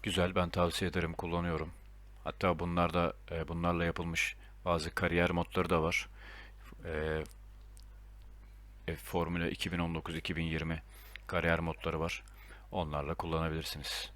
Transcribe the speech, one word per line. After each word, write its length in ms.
güzel, 320
ben 140
tavsiye 420
ederim, 220
kullanıyorum. 580
Hatta 360
bunlarda, 540
e, 160
bunlarla 380
yapılmış 500
bazı 300
kariyer 360
modları 380
da 140
var. 260
Ee, 380
e, 80
Formula 520
iki 240
bin 80
on 160
dokuz 200
iki 200
bin 80
yirmi 400
kariyer 320
modları 400
var. 240
Onlarla 440
kullanabilirsiniz. 1000